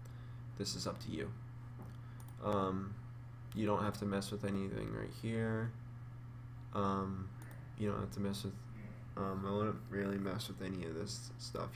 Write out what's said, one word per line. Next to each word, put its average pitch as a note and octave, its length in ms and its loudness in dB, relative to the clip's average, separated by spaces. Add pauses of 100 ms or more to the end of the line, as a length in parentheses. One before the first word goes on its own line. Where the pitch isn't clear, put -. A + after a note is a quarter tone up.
(580)
this - 180 0
is - 120 -2
up - 160 -2
to - 80 -2
you. - 180 0 (1120)
Um, F#2+ 520 4 (580)
you A2 120 4
don't G2+ 180 6
have G#2 160 2
to G#2 60 2
mess G2 260 2
with G#2 140 0
anything G2+ 480 2
right G#2+ 180 -2 (100)
here. A2+ 500 4 (1000)
Um, F#2+ 560 4 (480)
you G#2 120 4
don't G2+ 100 2
have G2 120 0
to G2+ 100 -2
mess G2+ 220 2
with, G2 100 0 (640)
um, F#2+ 280 2
I G2 60 2
wouldn't G#2 280 4 (100)
really G2+ 280 4
mess G2 300 0
with F#2+ 140 -4
any F#2 240 0
of D#2+ 100 -2
this - 420 -2
stuff - 380 -2